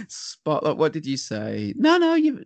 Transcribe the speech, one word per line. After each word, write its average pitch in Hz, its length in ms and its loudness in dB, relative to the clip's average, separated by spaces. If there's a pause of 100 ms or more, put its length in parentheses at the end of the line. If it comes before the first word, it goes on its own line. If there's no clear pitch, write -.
Spotlight, - 680 -2
what 156 160 2
did 151 140 -8
you 135 100 -2
say? 107 600 -6
No, 320 200 6
no, 339 180 4
you've, 311 320 0